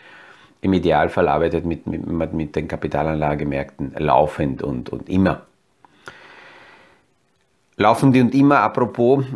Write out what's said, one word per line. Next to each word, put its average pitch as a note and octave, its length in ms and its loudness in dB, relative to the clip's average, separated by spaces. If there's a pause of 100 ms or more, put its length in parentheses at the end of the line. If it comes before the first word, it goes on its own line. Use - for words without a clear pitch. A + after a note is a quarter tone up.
(600)
Im F#2+ 120 0
Idealfall E2+ 540 2
arbeitet D#2+ 400 0
mit, D#2+ 220 -6
mit, E2 440 -6
mit D#2+ 220 -6
den D#2+ 140 -4
Kapitalanlagemärkten D2 1300 -4
laufend C#2+ 640 0
und, B1+ 280 -8
und - 180 -12
immer. F#2+ 340 0 (2250)
Laufend A#2+ 400 4
und B2 180 4
immer, C#3 260 6
apropos, A#2+ 640 0 (120)